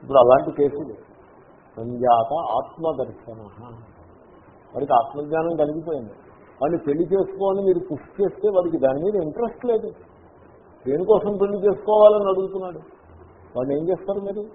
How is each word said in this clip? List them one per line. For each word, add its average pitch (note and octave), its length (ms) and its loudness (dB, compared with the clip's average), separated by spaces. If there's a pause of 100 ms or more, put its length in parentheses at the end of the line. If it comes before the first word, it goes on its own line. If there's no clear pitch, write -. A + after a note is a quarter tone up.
ఇప్పుడు C3+ 140 2
అలాంటి B2+ 340 6
కేసులు, - 420 -2 (840)
సంజాత A#2+ 560 0
ఆత్మదర్శన, A#2 1300 -6 (1080)
వాడికి C#3 180 -2
ఆత్మజ్ఞానం D#3+ 640 -2
కలిగిపోయింది. D3+ 580 -4 (480)
వాడిని D#3+ 260 -2
పెళ్లి D3+ 160 0
చేసుకోవాలని G3 580 -2
మీరు F#3 180 2
పుష్ - 420 -8
చేస్తే G3+ 280 -2
వాడికి F3 280 0
దాని C3 260 0
మీద G#3 120 -2
ఇంట్రెస్ట్ G3+ 500 -4
లేదు, A3 260 0 (960)
దేనికోసం F#3+ 540 2
పెళ్లి G3+ 160 0
చేసుకోవాలని G#3 720 6
అడుగుతున్నాడు. F#3+ 500 -4 (760)
వాడిని C#3 180 -2
ఏం D#3+ 140 -2
చేస్తారు G3 300 -4
మీరు? G3 220 -8 (140)